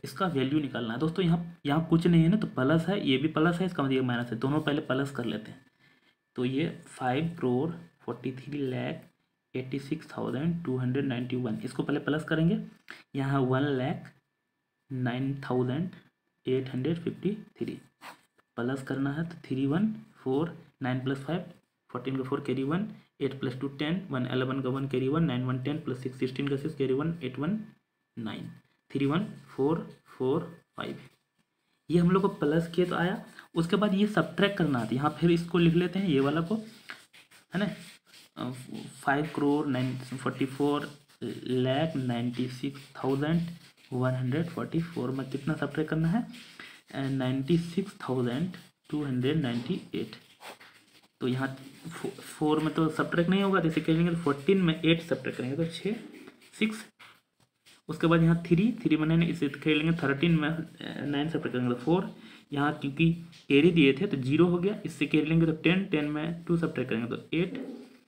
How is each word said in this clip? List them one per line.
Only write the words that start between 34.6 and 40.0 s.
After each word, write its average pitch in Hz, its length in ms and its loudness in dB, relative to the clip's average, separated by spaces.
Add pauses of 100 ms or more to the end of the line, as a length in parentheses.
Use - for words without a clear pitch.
था, - 100 -2
यहाँ 143 260 0
फिर 175 100 6
इसको 170 280 2
लिख 170 160 6
लेते 175 240 0
हैं, 196 100 0
ये 135 120 4
वाला 143 220 2
को, 190 140 -2 (960)
है 175 60 -2
ना, 208 100 0 (680)
अ, 123 140 -6 (500)
फ़ाइव 147 360 0
करोड़ 147 320 2
नाइन, 127 280 0
फ़ोर्टी 131 500 -4